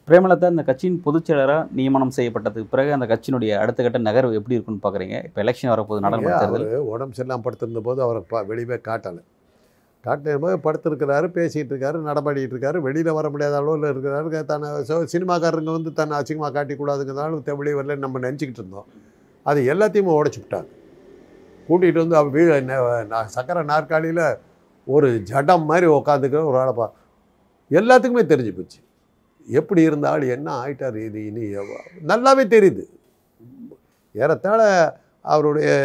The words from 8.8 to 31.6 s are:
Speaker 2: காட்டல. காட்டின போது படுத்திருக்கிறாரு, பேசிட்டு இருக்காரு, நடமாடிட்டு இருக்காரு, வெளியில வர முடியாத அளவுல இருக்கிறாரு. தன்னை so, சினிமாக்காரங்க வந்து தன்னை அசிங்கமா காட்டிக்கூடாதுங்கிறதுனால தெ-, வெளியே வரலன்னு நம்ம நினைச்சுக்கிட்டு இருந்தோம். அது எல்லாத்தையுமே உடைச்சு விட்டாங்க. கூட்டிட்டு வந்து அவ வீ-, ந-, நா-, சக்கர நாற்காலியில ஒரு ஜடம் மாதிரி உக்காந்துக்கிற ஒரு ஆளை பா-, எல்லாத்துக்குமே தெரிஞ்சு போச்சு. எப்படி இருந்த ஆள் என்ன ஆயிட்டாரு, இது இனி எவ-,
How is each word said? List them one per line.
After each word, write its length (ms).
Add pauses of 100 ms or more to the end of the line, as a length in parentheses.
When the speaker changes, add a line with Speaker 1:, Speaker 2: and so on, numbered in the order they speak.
Speaker 2:
காட்டல. 360 (840)
காட்டின 320
போது 200
படுத்திருக்கிறாரு, 760
பேசிட்டு 400
இருக்காரு, 320
நடமாடிட்டு 480
இருக்காரு, 320
வெளியில 280
வர 160
முடியாத 320
அளவுல 280
இருக்கிறாரு. 560
தன்னை 240 (140)
so, 200
சினிமாக்காரங்க 680
வந்து 220
தன்னை 260
அசிங்கமா 320
காட்டிக்கூடாதுங்கிறதுனால 960
தெ-, 100
வெளியே 200
வரலன்னு 300
நம்ம 140
நினைச்சுக்கிட்டு 420
இருந்தோம். 240 (580)
அது 300
எல்லாத்தையுமே 460
உடைச்சு 220
விட்டாங்க. 280 (1000)
கூட்டிட்டு 280
வந்து 180
அவ 140
வீ-, 340
ந-, 460
நா-, 160
சக்கர 380
நாற்காலியில 720 (480)
ஒரு 380
ஜடம் 420
மாதிரி 220
உக்காந்துக்கிற 580
ஒரு 120
ஆளை 200
பா-, 140 (800)
எல்லாத்துக்குமே 520
தெரிஞ்சு 320
போச்சு. 240 (680)
எப்படி 340
இருந்த 280
ஆள் 120
என்ன 440
ஆயிட்டாரு, 300
இது 300
இனி 160
எவ-, 420 (240)